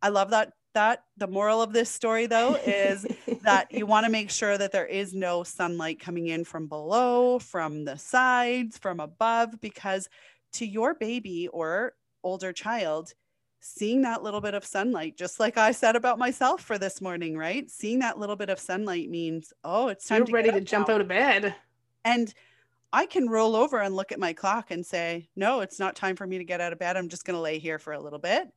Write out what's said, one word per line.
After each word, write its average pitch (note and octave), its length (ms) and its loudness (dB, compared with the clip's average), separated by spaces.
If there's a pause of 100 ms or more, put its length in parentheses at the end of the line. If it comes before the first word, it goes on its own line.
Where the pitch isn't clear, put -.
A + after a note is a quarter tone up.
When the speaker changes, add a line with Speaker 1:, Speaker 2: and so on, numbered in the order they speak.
Speaker 1:
I G3+ 80 2
love G3 220 2
that, A3 220 2 (200)
that A3 300 2 (140)
the G3+ 100 -4
moral G#3 340 2
of G#3+ 100 0
this A#3 180 2
story, A3+ 360 0
though, A#3 300 4
is G3 500 2 (200)
Speaker 2:
<laughs> A#3 180 -4
Speaker 1:
that G3 280 4
you G#3+ 140 -2
wanna G#3+ 240 4
make G#3+ 200 0
sure G3+ 280 0
that G3 160 -2
there F#3 120 2
is F#3+ 280 -4
no F3+ 300 0
sunlight E3+ 560 -4
coming E3+ 280 -6
in E3 160 -2
from D#3+ 240 -8
below, A#3+ 720 2
from D3+ 460 -6
the C#3+ 120 -6
sides, B3 800 2
from F3+ 220 -6
above, A3+ 600 0
because G3 480 -6 (440)
to A#3 120 -6
your A3 280 0
baby G#3 560 -6
or E3+ 440 -4 (300)
older F#3 300 -4
child, E3+ 600 -4 (480)
seeing A#3+ 420 0
that A#3 200 -2
little G#3 180 -4
bit G3+ 120 -4
of G3+ 100 -4
sunlight, G3 540 -4
just F3+ 220 -6
like A3 180 2
I A3 140 6
said A3+ 240 4
about A#3+ 240 2
myself C4 420 2
for G#3+ 160 -4
this F#3+ 240 -6
morning, F3 360 -6
right? F#3 320 -6
Seeing A3+ 300 -2
that A#3+ 200 0
little G#3 160 -4
bit G3 140 -4
of F#3+ 100 -2
sunlight F#3 500 -4
means, E3 420 -6 (120)
"Oh, G#3 260 0
it's G3 160 -8
time A3 140 4
Speaker 2:
You're B3 80 6
Speaker 1:
to A3+ 60 -6
Speaker 2:
ready A3+ 160 4
Speaker 1:
get - 60 4
Speaker 2:
to G3 60 2
Speaker 1:
up F#3 40 -4
Speaker 2:
jump G#3 220 2
Speaker 1:
now." A3 80 4
Speaker 2:
out G#3 60 4
of F#3+ 60 -2
bed. B3+ 480 2 (500)
Speaker 1:
And A#3 280 2 (600)
I D4 140 4
can B3+ 200 2
roll A3 280 4
over B3 260 4
and G3 140 -2
look F#3+ 160 -4
at G3+ 80 -8
my F3 140 0
clock G3+ 380 -2
and F3 140 -6
say, E3+ 500 -4
"No, A3 260 2
it's F#3+ 180 -8
not F#3+ 160 -2
time F#3+ 200 -4
for F#3+ 120 -10
me F#3 100 -4
to F3+ 80 -8
get F3 160 -4
out F3 120 -4
of E3 60 -10
bed. F3+ 160 -2
I'm F#3 140 -4
just F3 160 -14
gonna F3 160 -4
lay D#3 180 -4
here D#3 200 -6
for D#3 140 -14
a D3 60 -10
little D3 200 -12
bit." G#3+ 380 0